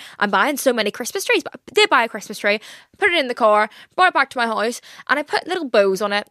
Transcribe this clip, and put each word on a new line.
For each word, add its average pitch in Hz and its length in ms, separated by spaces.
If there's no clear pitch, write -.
I'm 202 120
buying 220 260
so - 160
many 220 180
Christmas 311 340
trees, 440 180
but - 120
I - 40
did 415 160
buy 254 140
a 226 40
Christmas 208 300
tree, 214 220
put 392 140
it 339 80
in 269 100
the 240 60
car, 214 340
brought 370 140
it 339 60
back 277 160
to - 80
my 233 80
house, 220 340
and 262 100
I 302 40
put - 240
little 339 220
bows 196 320
on 202 120
it. 208 180